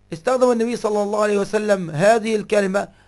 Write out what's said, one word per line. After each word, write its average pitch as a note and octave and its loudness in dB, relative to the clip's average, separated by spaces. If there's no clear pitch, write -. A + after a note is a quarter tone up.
استخدم B3 2
النبي A3+ -2
صلى G#3 -2
الله G#3 -2
عليه G#3 0
وسلم G3 -2
هذه G#3+ 2
الكلمة G3+ -2